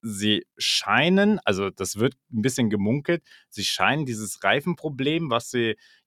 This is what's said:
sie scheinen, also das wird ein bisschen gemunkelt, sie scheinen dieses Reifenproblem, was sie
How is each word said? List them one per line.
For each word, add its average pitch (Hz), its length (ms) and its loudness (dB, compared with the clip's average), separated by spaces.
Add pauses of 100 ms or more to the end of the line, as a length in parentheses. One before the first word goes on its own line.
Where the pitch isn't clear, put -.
sie 104 460 -2 (100)
scheinen, 180 880 2
also 104 260 0
das - 280 -6
wird 127 160 2 (180)
ein 110 100 -2
bisschen 123 280 0
gemunkelt, 127 520 0 (280)
sie 101 140 -8
scheinen 131 420 0
dieses 107 360 -8
Reifenproblem, 147 880 -2
was 117 200 -2
sie 117 260 0 (300)